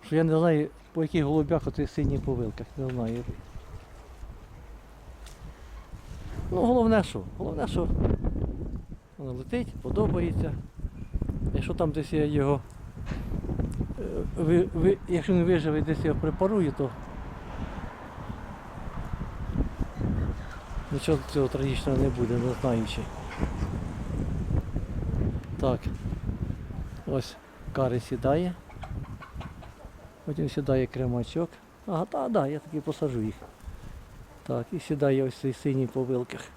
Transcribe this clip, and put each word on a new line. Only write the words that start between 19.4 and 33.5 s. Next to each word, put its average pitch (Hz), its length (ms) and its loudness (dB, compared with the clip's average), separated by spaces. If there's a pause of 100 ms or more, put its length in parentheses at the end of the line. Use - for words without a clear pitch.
нічого 147 260 2 (160)
цього 139 140 4
трагічного 135 500 2
не 135 120 6
буде, 120 240 2
не 120 280 2
знаю 117 260 4
чи. - 140 -4 (2500)
Так. 127 200 4 (1300)
Ось, 135 300 -2 (400)
кари 123 220 2
сідає. 143 540 2 (1700)
Потім 151 240 0
сідає 135 380 2
кремачок. 127 600 0 (380)
Ага, 180 180 0
та, 262 240 -2
да, 180 180 4
я 147 120 -2
таки 156 220 -6
посажу 139 400 0
їх. 107 140 -2 (1120)